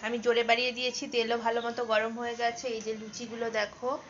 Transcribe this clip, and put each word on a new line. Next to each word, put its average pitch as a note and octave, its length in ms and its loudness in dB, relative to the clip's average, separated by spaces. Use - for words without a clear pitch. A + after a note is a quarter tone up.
আমি A#3 200 0
জোরে A#3 240 6
বাড়িয়ে B3 280 4
দিয়েছি, B3 260 -2
তেলও A#3 320 2
ভালো A#3 220 2
মতো A#3 140 -2
গরম A3 300 4
হয়ে A#3 200 -4
গেছে। A#3 240 0
এই A3 100 -6
যে A3 140 -2
লুচিগুলো A3+ 460 -6
দেখো G#3 300 -4